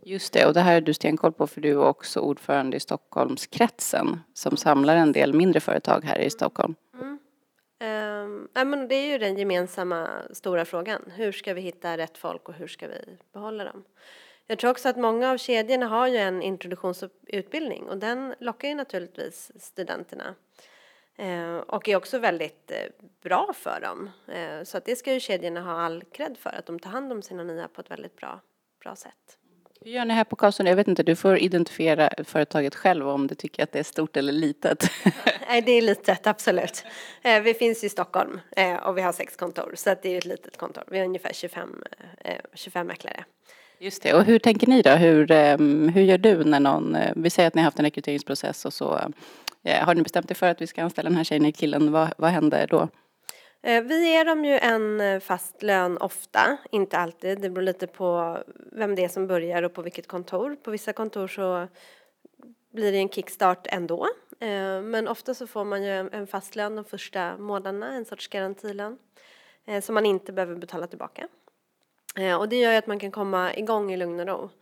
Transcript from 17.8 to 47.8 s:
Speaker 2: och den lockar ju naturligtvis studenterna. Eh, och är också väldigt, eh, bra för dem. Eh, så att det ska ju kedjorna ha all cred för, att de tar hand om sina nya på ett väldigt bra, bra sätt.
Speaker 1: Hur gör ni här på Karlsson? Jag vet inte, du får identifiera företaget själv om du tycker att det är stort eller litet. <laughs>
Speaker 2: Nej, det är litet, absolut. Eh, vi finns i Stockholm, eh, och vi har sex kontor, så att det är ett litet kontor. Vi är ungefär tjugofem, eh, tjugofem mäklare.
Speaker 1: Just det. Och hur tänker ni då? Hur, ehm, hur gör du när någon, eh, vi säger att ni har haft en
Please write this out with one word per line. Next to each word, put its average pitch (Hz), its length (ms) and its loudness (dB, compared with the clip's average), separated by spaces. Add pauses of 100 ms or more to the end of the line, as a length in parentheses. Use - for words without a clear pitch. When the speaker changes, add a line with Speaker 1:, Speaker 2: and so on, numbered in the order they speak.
Speaker 2:
och 196 100 -8
den 247 420 -6
lockar 240 280 -8
ju 294 60 -4
naturligtvis - 800 -10
studenterna. - 800 -12 (800)
Eh, 170 400 -8
och - 320 -8
är 196 80 2
också 185 220 -4
väldigt, 175 520 -4
eh, - 360 -12 (160)
bra 190 320 0
för - 260 -8
dem. 190 300 -10 (180)
Eh, 165 360 -12
så - 140 -10
att 175 60 -12
det 240 120 -4
ska 269 160 -4
ju 254 80 -2
kedjorna 175 400 -6
ha 180 120 -8
all 170 320 -6
cred 285 340 -10
för, - 120 -10
att - 160 -14
de 170 120 -10
tar 185 120 -14
hand 262 220 -8
om 214 100 -8
sina 180 220 -12
nya 165 240 -10
på 175 120 -20
ett - 100 -18
väldigt - 260 -16
bra, - 240 -14 (400)
bra - 160 -16
sätt. - 420 -20 (460)
Speaker 1:
Hur 226 80 -16
gör 247 120 -4
ni 226 100 0
här 220 100 4
på - 120 -6
Karlsson? 208 300 4
Jag 180 100 8
vet 202 120 4
inte, 170 140 2
du 170 140 4
får 190 220 6
identifiera 165 720 4 (140)
företaget 147 500 0
själv 160 340 2
om 139 180 0
du 135 80 -4
tycker - 280 -6
att 156 100 -2
det 135 60 -2
är 147 40 -2
stort 156 340 -4
eller 139 160 0
litet. 156 520 0 (320)
<laughs> - 320 0
Speaker 2:
Nej, 240 140 2
det 247 100 4
är 233 100 6
litet, 202 440 2
absolut. - 580 0 (380)
Eh, 220 180 6
vi 220 140 4
finns 226 300 0
i 208 40 -2
Stockholm, - 520 -4 (160)
eh, 185 180 2
och 185 240 -4
vi 190 40 -2
har 180 100 0
sex - 240 -10
kontor, - 400 -8
så - 140 0
att 185 120 -2
det 190 60 -4
är 180 100 -2
ett 180 60 -4
litet - 320 -12
kontor. - 300 -12
Vi 190 120 -4
är 190 60 0
ungefär 185 280 -6
tjugofem, - 520 -12 (340)
eh, - 180 -8 (180)
tjugofem 175 320 -8
mäklare. - 380 -12 (540)
Speaker 1:
Just 190 240 -12
det. - 120 2
Och 180 100 10
hur 220 140 8
tänker 226 280 4
ni 254 160 8
då? 135 80 10
Hur, 160 400 8
ehm, 151 580 6
hur 190 140 6
gör 185 160 8
du 185 260 6
när 147 160 6
någon, 143 340 2
eh, - 220 2
vi 165 140 2
säger 175 160 6
att 160 80 2
ni 160 60 4
har 160 40 6
haft 151 140 2
en 151 60 2